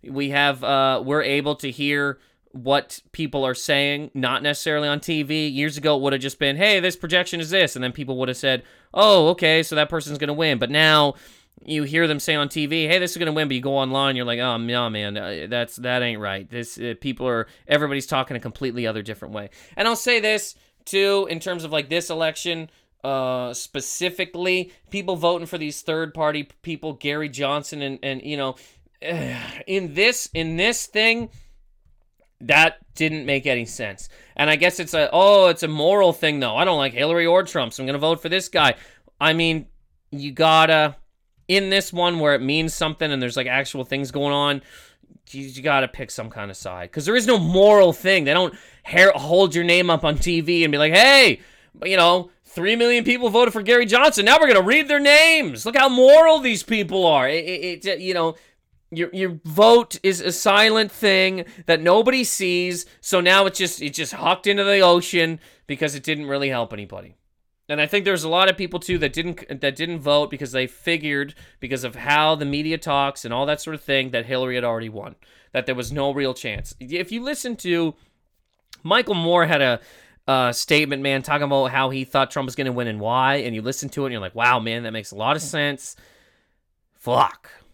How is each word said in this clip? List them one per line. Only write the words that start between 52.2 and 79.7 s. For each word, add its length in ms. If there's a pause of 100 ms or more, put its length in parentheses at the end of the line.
three 320
million 300
people 240
voted 240
for 80
Gary 240
Johnson. 400
Now 160
we're 60
gonna 200
read 220
their 100
names. 680
Look 120
how 100
moral 520
these 220
people 440
are." 240
It, 160
it, 400
it, 160
you 120
know, 220 (600)
your, 160
your 340
vote 580
is 180
a 100
silent 600
thing 540 (200)
that 160
nobody 420
sees. 600 (160)
So 200
now 260
it's 100
just, 240
it's 160
just 160
hucked 320
into 180
the 180
ocean 580 (260)
because 300
it 80
didn't 240
really 220
help 240
anybody. 420 (520)
And 140
I 60
think 180
there's 180
a 60
lot 200
of 80
people, 220
too, 200
that 120
didn't, 500
that 140
didn't 260
vote 280
because 220
they 160
figured, 640 (260)
because 240
of 120
how 400
the 100
media 320
talks 480
and 80
all 140
that 140
sort 120
of 80
thing, 300
that 160
Hillary 260
had 100
already 260
won, 260 (380)
that 120
there 80
was 180
no 220
real 220
chance. 440
If 320
you 120
listen 340
to, 380 (880)
Michael 320
Moore 320
had 160
a, 160 (480)